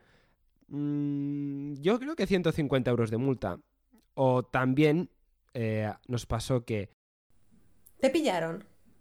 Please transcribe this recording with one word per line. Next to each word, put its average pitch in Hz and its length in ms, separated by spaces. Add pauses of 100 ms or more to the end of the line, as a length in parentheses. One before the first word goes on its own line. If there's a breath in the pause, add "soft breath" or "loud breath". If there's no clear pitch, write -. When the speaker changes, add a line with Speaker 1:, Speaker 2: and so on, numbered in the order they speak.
(680)
Speaker 1:
mm, 143 1120
yo 202 180
creo 285 160
que 202 120
ciento 175 240
cincuenta 135 400
euros 117 200
de 113 60
multa. 113 420 (540)
O 127 300
también, 147 680 (440)
eh, 110 380 (160)
nos 123 180
pasó 120 400
que 104 240 (1080)
Speaker 2:
¿Te 262 100
pillaron? 190 540 (380)